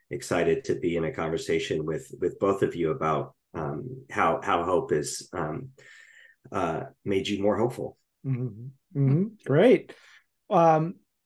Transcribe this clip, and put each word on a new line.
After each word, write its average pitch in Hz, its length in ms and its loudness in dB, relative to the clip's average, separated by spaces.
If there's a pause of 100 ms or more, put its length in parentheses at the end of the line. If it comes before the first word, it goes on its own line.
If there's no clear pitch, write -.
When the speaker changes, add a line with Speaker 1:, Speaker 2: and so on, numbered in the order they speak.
Speaker 1:
excited 85 560 0
to 90 100 0
be 85 220 -2
in 82 80 -2
a 78 80 -4
conversation 82 720 -2
with, 78 340 -6
with 90 200 -2
both 98 220 2
of - 140 0
you 82 160 0
about, 78 440 -2 (180)
um, 73 560 -8
how, 87 340 0
how 87 220 2
hope 90 260 0
is, - 400 -4
um, 80 380 -6 (840)
uh, 82 300 -2 (240)
made 98 220 0
you 98 140 -2
more 101 160 2
hopeful. 117 400 -4 (280)
Speaker 2:
Mm-hmm. 127 760 -8
Mm-hmm. 139 240 4 (220)
Great. 147 480 4 (560)
Um, 165 460 4 (300)